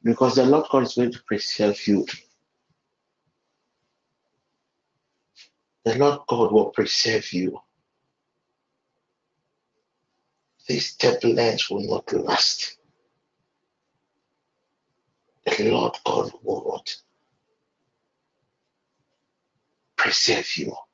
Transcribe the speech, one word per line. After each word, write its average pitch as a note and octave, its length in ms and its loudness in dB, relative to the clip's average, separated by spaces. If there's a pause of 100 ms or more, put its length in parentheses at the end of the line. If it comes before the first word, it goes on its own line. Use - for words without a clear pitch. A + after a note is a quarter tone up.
Because A#2+ 320 2
the C3 100 6
Lord D3 260 4
God C3+ 120 4
is A#2 120 -4
going B2 180 0
to - 100 -16
preserve - 640 -2
you. G2+ 180 2 (3750)
The A2+ 120 0
Lord C#3+ 300 4
God A#2 260 2
will G#2+ 180 6
preserve - 640 -2
you. F#2 280 -4 (3000)
This - 300 -4
turbulence A#2 760 2
will G#2 160 -4
not - 260 -4
last. - 680 -2 (2750)
The A3 260 0
Lord - 240 0 (120)
God - 260 -2 (100)
will - 200 -4
what? - 340 -8 (3000)
Preserve - 600 0
you. - 180 -8 (200)